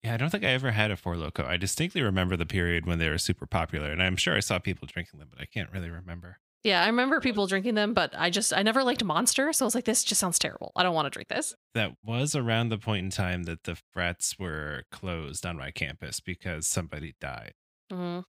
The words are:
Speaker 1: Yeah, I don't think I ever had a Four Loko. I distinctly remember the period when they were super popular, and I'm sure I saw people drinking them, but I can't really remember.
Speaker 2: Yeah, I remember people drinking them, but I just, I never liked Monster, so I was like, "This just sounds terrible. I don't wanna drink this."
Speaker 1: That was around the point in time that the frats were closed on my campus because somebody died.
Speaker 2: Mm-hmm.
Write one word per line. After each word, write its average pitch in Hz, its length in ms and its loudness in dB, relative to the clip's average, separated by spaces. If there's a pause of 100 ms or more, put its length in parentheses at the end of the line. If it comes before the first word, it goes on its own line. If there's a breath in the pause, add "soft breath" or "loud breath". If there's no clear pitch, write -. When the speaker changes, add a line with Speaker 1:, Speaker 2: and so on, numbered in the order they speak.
Speaker 1:
Yeah, 117 120 0
I - 20 0
don't 135 140 0
think 208 140 -2
I - 40 6
ever 131 220 4
had 107 200 4
a 92 60 0
Four 87 200 -4
Loko. 80 280 -2
I 80 140 0
distinctly 156 440 0
remember 95 340 4
the 82 100 0
period 87 400 2
when 85 120 2
they 82 120 4
were 80 80 0
super - 280 0
popular, 78 440 -2
and 82 120 0
I'm 92 140 4
sure - 180 2
I 104 60 4
saw 92 180 0
people - 320 -4
drinking 85 300 -10
them, 73 100 -20
but 64 100 -20
I 76 40 -8
can't - 260 -8
really 87 200 -6
remember. 87 480 -12 (260)
Speaker 2:
Yeah, 185 180 4
I 185 40 6
remember 254 340 2
people 208 260 0
drinking 196 300 0
them, 208 180 2
but 180 220 2
I 175 140 2
just, 196 220 0
I 190 100 2
never 226 200 4
liked 247 220 2
Monster, 240 480 4
so 277 120 2
I - 20 2
was 240 100 2
like, 254 80 -2
"This - 200 2
just - 160 2
sounds 180 200 2
terrible. - 340 -4
I - 80 2
don't 180 120 2
wanna 156 160 2
drink - 180 -10
this." - 260 -4 (200)
Speaker 1:
That 107 180 0 (120)
was 123 300 0
around 117 360 2
the 107 80 -2
point 104 260 0
in 95 60 -2
time 90 340 -2
that 82 200 -8
the 85 120 -6 (160)
frats - 460 -2
were 76 520 -6
closed 80 560 -6
on 85 100 -4
my 69 140 -8
campus - 500 -8
because 85 460 -6
somebody 78 540 -4
died. 67 320 -10 (400)
Speaker 2:
Mm-hmm. 180 380 -6